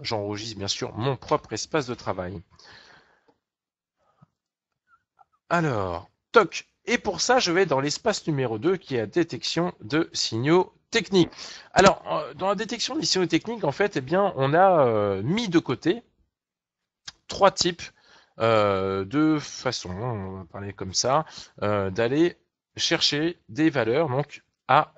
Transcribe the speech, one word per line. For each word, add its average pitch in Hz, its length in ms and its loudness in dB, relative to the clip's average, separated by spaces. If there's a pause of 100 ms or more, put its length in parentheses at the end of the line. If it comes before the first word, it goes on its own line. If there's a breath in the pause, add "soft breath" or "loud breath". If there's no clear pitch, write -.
j'enregistre 104 580 -6
bien 98 80 -6
sûr 117 280 -6
mon 123 200 -2
propre - 380 -4
espace 131 340 -4
de 120 80 -8
travail. 92 480 -8 (3000 loud breath)
Alors, 107 600 -2 (220)
toc, - 360 2 (180)
et 233 120 0
pour 180 220 -6
ça, 254 180 4
je 175 140 0
vais 190 120 4
dans 143 140 2
l'espace 147 480 -2
numéro 131 320 0
deux 170 180 0
qui 143 200 -6
est - 20 0
la 110 80 0
détection 170 640 -2 (100)
de 139 300 0
signaux 147 640 0 (160)
techniques. 190 400 2 (420 loud breath)
Alors, 190 380 6
euh, 151 240 -4
dans 180 140 -4
la 202 80 0
détection 226 400 -6
des 180 100 -4
signaux 185 200 0
techniques, 202 360 -2
en 160 80 0
fait, 196 260 -2
eh 147 40 -4
bien, 175 340 0
on 135 180 0
a, 175 320 6
euh, 104 380 2
mis 202 260 0
de 165 120 4
côté 160 420 -2 (1300)
trois 190 240 4
types, 175 300 -2 (560 soft breath)
euh, 98 680 2
de 151 340 2
façons, - 480 -8
on 98 520 -6
va 92 40 -14
parler 98 300 -12
comme 95 180 -10
ça, 139 320 0 (380 loud breath)
euh, 104 260 0
d'aller 120 480 0 (400)
chercher 160 640 -2 (100)
des 147 220 2
valeurs 135 400 0
donc 139 320 -4 (260)
à 143 300 4